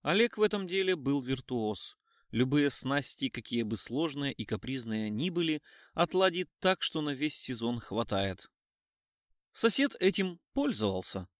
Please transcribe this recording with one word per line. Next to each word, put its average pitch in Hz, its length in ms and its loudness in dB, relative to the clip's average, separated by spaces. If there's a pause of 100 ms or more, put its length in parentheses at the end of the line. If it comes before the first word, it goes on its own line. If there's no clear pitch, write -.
Олег 202 360 2
в 214 40 2
этом 202 260 2
деле 185 280 2
был 139 260 0
виртуоз. 120 760 -2 (340)
Любые 135 380 2
снасти, 135 600 0
какие 117 340 -4
бы 110 120 -2
сложные 139 560 -2
и 110 140 -8
капризные 110 640 -4
ни 117 200 -2
были, 160 320 -2 (320)
отладит 180 560 0 (100)
так, 185 220 2
что - 200 -2
на 147 120 -2
весь 143 220 -2
сезон 120 440 -2
хватает. 98 720 -2 (1000)
Сосед 254 480 4
этим 185 400 2 (140)
пользовался. 104 760 0 (120)